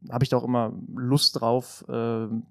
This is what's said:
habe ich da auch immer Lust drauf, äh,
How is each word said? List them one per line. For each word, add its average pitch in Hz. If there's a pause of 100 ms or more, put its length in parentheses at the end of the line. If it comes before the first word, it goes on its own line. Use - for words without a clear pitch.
habe 123
ich -
da 131
auch 120
immer 120 (240)
Lust 127
drauf, 120
äh, 117 (240)